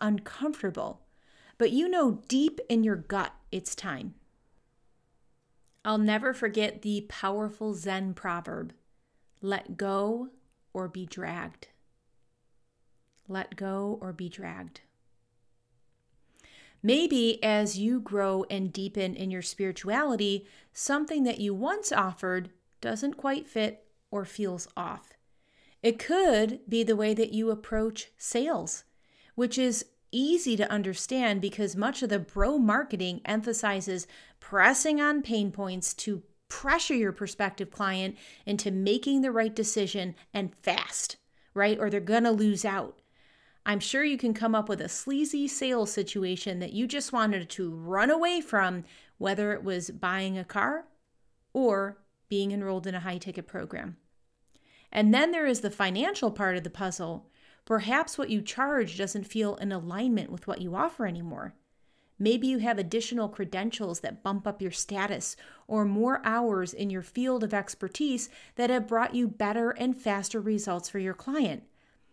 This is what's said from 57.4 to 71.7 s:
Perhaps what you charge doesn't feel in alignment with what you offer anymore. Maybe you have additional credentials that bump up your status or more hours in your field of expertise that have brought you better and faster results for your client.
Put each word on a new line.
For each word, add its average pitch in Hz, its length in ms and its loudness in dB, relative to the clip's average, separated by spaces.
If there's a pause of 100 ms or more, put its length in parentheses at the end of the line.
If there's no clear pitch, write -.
Perhaps 226 520 0
what 285 140 -2
you 214 100 2
charge 240 560 0
doesn't 196 280 -4
feel 208 320 -2
in 196 160 -4
alignment 190 580 0
with - 160 -12
what - 140 -6
you 180 160 -6
offer 277 280 -2
anymore. 170 520 -8 (640)
Maybe 226 260 4
you 262 120 2
have 220 200 2
additional 220 500 -2
credentials 196 720 -4
that - 220 -8
bump 196 240 -2
up 208 160 -4
your 185 80 -2
status 202 640 -4 (300)
or 214 180 2
more 220 400 2
hours 220 480 2
in 202 160 -4
your 185 140 -4
field 247 400 0
of 214 100 -2
expertise 208 760 -2 (240)
that 240 160 2
have 254 160 2
brought 233 300 2
you 240 100 4
better 220 440 0
and 254 300 -2
faster 202 400 0
results 202 480 -2
for 202 120 -4
your 190 140 -2
client. 247 500 -2 (480)